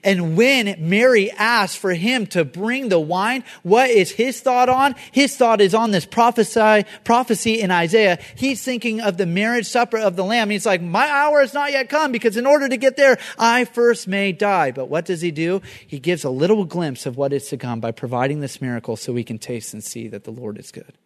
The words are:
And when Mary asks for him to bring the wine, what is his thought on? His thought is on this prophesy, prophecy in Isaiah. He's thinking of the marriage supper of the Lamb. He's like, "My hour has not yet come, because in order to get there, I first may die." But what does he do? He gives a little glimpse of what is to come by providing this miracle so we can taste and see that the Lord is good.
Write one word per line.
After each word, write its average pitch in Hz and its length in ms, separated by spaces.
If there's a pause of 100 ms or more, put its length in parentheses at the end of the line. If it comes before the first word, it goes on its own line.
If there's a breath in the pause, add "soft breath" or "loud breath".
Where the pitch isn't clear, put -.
And 180 320
when 226 440
Mary 208 520
asks 214 440
for 190 180
him 214 340
to 175 160
bring 220 460
the 180 100
wine, 190 440 (180 loud breath)
what 240 300
is 196 180
his 247 300
thought 247 300
on? 262 260 (160 loud breath)
His 269 260
thought 226 240
is 196 140
on 226 160
this 185 140
prophesy, 220 800 (180 loud breath)
prophecy 233 580
in 190 80
Isaiah. 175 480 (160 loud breath)
He's 262 300
thinking 233 380
of 196 160
the 190 100
marriage 214 400
supper 240 320
of 196 160
the 190 80
Lamb. 214 260
He's 208 160
like, 185 160
"My 180 260
hour 294 340
has 254 120
not 285 180
yet 269 180
come, 302 220
because 226 260
in 240 100
order 277 220
to 254 80
get 262 200
there, 277 220 (180 loud breath)
I 233 280
first 233 420
may 196 240
die." 175 400
But 127 180
what 160 160
does 170 160
he 175 80
do? 165 320 (240 loud breath)
He 143 140
gives 160 240
a 139 80
little 180 340
glimpse 156 400
of 127 120
what 139 160
is 139 160
to 143 80
come 117 220
by 113 120
providing 127 480
this 139 220
miracle 120 340
so - 180
we 120 100
can 110 140
taste 117 360
and 104 100
see 117 240
that 101 160
the 110 80
Lord 110 260
is - 140
good. - 220 (120)